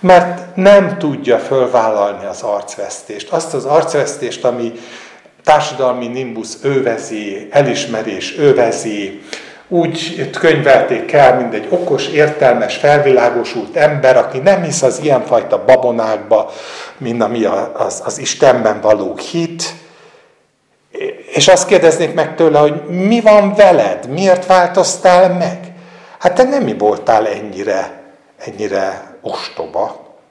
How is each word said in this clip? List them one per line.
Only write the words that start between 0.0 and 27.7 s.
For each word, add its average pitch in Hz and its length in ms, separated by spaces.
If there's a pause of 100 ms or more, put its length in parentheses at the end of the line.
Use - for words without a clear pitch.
mert 175 560
nem 190 420
tudja - 400
fölvállalni 110 880
az 92 160
arcvesztést. - 880
Azt 160 220
az 127 100
arcvesztést, 139 800
ami 120 280 (720)
társadalmi 131 600
nimbusz 117 560
övezi, 110 880
elismerés 113 880
övezi, 110 840 (460)
úgy - 600
könyvelték 147 840
el, 131 240
mint 120 180
egy 104 160
okos, 151 380
értelmes, 135 680
felvilágosult 123 1000
ember, 147 400
aki - 220
nem 180 240
hisz 151 200
az 127 200
ilyenfajta 127 600
babonákba, 110 840 (480)
mint 117 240
ami 113 220
a, - 300
az, - 300
az - 140
Istenben 120 640
való 101 360 (140)
hit. 165 440 (1600)
És - 140
azt 185 180
kérdeznék 165 480
meg 151 200
tőle, 156 240
hogy 151 300
mi 190 320
van 208 340
veled? 165 540
Miért 180 380
változtál 180 880
meg? 175 240 (600)
Hát 180 160
te 247 80
nem 247 360
voltál 107 480
ennyire, 98 760 (360)